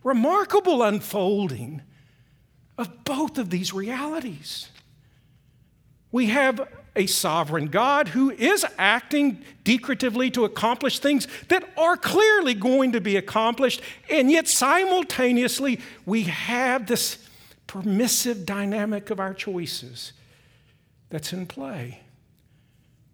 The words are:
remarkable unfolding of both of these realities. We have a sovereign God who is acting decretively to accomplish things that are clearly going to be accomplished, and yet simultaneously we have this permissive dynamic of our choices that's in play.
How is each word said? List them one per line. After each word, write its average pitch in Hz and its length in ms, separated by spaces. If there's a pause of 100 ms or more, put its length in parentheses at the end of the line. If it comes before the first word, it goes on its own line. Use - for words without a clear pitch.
remarkable 330 800
unfolding 185 1000 (960)
of 214 260
both 277 340
of 214 120
these 180 240
realities. 247 960 (1400)
We 240 160
have 262 380 (320)
a 196 100
sovereign 156 600
God 254 400
who 254 240
is 320 340 (120)
acting 240 640 (220)
decretively 247 680
to 240 120
accomplish 240 540
things 277 280 (220)
that 359 280
are 339 200
clearly 381 560
going 254 400
to 226 80
be 196 160
accomplished, 226 640 (280)
and 285 220
yet 320 160
simultaneously 269 1300 (240)
we 214 180
have 247 640
this - 300 (500)
permissive 208 800
dynamic 208 640
of 202 100
our 190 140
choices 165 800 (960)
that's 156 240
in 180 140
play. 180 520 (1120)